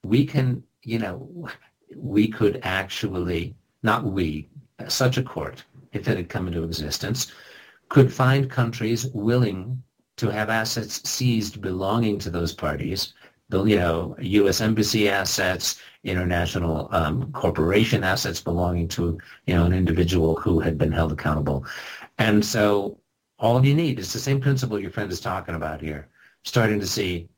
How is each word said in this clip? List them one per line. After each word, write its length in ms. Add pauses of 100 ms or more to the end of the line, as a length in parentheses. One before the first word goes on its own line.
We 220
can, 360 (220)
you 160
know, 480 (480)
we 320
could 360
actually, 920 (260)
not 220
we, 460 (400)
such 280
a 60
court, 400 (300)
if 160
it 80
had 120
come 180
into 160
existence, 680 (560)
could 260
find 360
countries 640
willing 680 (360)
to 120
have 200
assets 600
seized 520
belonging 580
to 100
those 240
parties, 600 (360)
the, 140
you 140
know, 420
U 300
S 100
embassy 500
assets, 720 (240)
international, 880
um, 400
corporation 720
assets 360
belonging 480
to, 300 (300)
you 80
know, 100
an 80
individual 640
who 240
had 180
been 140
held 200
accountable. 540 (540)
And 260
so 540 (400)
all 260
you 80
need 240
is 160
the 60
same 200
principle 400
your 120
friend 200
is 80
talking 360
about 260
here, 260 (360)
starting 360
to 80
see 400 (100)